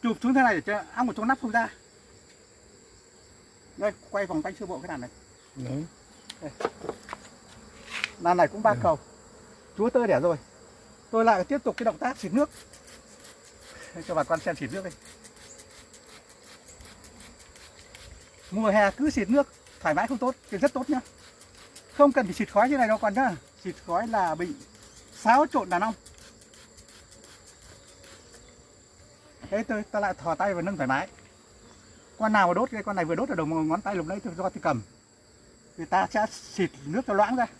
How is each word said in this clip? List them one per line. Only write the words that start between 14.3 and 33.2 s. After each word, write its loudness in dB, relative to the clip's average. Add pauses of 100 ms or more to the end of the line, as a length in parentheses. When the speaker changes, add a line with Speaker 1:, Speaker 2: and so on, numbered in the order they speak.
Speaker 1:
xem -4
xịt -6
nước -8
đây. -10 (3500)
Mùa 2
hè 6
cứ 0
xịt -2
nước 4 (320)
thoải 2
mái 0
không -4
tốt, -2 (160)
thì -4
rất 0
tốt -6
nhá. 0 (960)
Không 8
cần 2
phải -4
xịt -2
khói 6
như 2
này 4
đâu 2
con 0
nhá. 2 (280)
Xịt -8 (100)
khói 0
là 0
bị -6 (640)
xáo 6
trộn -2
đàn 0
ong. -2 (3500)
Đấy, -2
tôi, -4
ta -4
lại -2
thò -4
tay 0
và -4
nâng -4
thoải -4
mái. 0 (1120)
Con 0
nào 6
mà 4
đốt, 0
cái -8
con -4
này 0
vừa -2
đốt -2